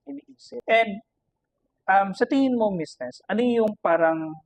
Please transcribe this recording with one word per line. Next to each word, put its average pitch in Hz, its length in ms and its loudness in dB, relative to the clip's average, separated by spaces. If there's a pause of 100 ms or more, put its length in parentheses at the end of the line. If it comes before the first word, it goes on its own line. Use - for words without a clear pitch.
iniisip. 269 640 -16
And, 220 320 0 (880)
um, 196 240 2
sa - 160 0
tingin 269 240 2
mo, 220 160 0
Miss 170 320 -6
Ness, 123 240 -10
ano 208 160 -2
yung 226 400 2
parang, 160 640 0